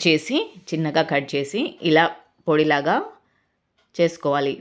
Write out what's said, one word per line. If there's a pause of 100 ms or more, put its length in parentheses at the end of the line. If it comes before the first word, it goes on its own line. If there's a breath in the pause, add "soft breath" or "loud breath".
చేసి, (340)
చిన్నగా
కట్
చేసి (280)
ఇలా (460)
పొడిలాగా (1000)
చేసుకోవాలి.